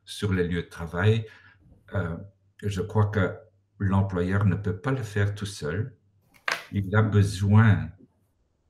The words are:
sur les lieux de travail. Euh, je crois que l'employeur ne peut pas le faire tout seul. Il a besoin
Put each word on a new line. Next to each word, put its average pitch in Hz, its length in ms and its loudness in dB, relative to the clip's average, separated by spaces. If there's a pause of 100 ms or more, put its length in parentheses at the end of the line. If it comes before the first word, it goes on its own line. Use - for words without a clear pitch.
sur - 260 -4
les 90 160 0
lieux 85 140 -2
de - 60 -12
travail. 92 580 0 (680)
Euh, 85 220 -4 (480)
je 98 160 -4
crois 104 260 0
que 101 300 -2 (420)
l'employeur 95 680 0
ne 87 100 2
peut - 220 -4
pas - 120 -6
le 127 140 -4
faire 101 300 -2
tout 104 120 -8
seul. 98 480 -6 (800)
Il 95 240 -2
a 110 60 6
besoin 101 880 4 (800)